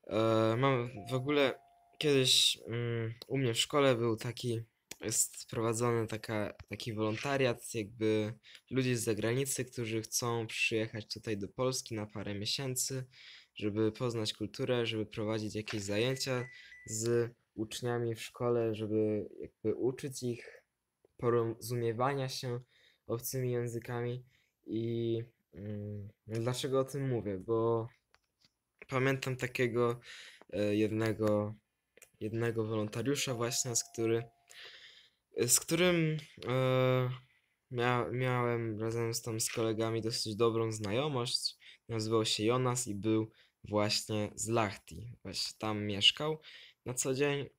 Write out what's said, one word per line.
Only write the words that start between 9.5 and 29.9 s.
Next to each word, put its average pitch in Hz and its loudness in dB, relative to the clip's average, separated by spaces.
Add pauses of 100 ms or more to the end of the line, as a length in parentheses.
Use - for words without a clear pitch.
którzy 110 -4
chcą 117 -2
przyjechać 113 -2
tutaj 110 -4
do 101 -4
Polski 131 -2
na 107 -4
parę 101 -6
miesięcy, 127 -2 (500)
żeby 107 0
poznać 113 -2
kulturę, 120 -2
żeby 110 -2
prowadzić 107 -4
jakieś 107 -4
zajęcia 123 0 (380)
z 117 0 (240)
uczniami 117 -2
w 113 -14
szkole, 117 0
żeby 107 0 (100)
jakby - -2
uczyć 131 -2
ich - -6 (540)
porozumiewania 120 0
się 123 -6 (480)
obcymi 123 -2
językami. 120 -4 (440)
I, 117 0 (300)
mm, 104 -8 (180)
dlaczego 123 0
o 131 4
tym 135 -2
mówię? 101 -2
Bo 113 2 (1040)
pamiętam 131 0
takiego, 120 0 (540)